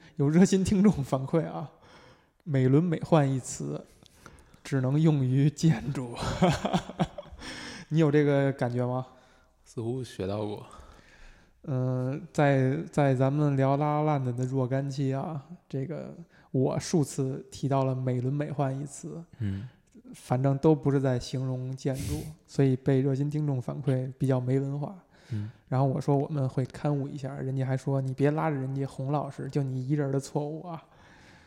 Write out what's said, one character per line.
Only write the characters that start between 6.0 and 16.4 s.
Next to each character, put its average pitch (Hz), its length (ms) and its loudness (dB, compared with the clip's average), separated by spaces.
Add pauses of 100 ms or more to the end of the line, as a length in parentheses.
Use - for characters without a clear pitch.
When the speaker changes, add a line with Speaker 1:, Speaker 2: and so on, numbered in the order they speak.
Speaker 1:
<laughs> - 920 -8
你 151 100 2
有 156 100 6
这 147 140 4
个 139 300 4
感 127 180 -4
觉 123 160 -2
吗？ 127 180 -4 (600)
Speaker 2:
似 - 160 -10
乎 123 220 -4
学 101 220 -8
到 104 200 -4
过。 104 200 -10 (960)
Speaker 1:
嗯， 127 680 -4
在， 139 460 4 (140)
在 143 220 4
咱 131 200 4
们 147 240 2
聊 135 180 4
拉 147 240 0
拉 151 40 0
烂 151 200 0
的， 123 80 -2
的 127 140 -2
若 131 200 0
干 135 240 -2
期 135 240 -2
啊， 139 320 -6 (220)
这 - 180 -6
个 147 300 -10 (360)